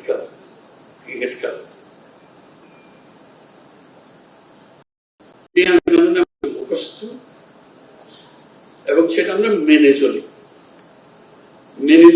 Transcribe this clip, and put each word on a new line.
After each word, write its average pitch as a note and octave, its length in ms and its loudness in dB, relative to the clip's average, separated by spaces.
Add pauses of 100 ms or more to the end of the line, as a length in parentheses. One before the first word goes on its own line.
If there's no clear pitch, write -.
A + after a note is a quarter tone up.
খেলা, - 180 -8 (760)
ক্রিকেট B2 380 -12
খেলা। A#2 200 -12 (4000)
এই F4+ 160 0
আইন F4 140 4
কানুন E4+ 220 2
আমরা F4 140 -2 (340)
মুখস্থ - 420 -12 (1900)
এবং D#3+ 180 2 (100)
সেটা E3+ 220 -4
আমরা G#3+ 140 -2 (180)
মেনে D3+ 320 4
চলি, - 220 -4 (1600)
মেনে D#4+ 380 6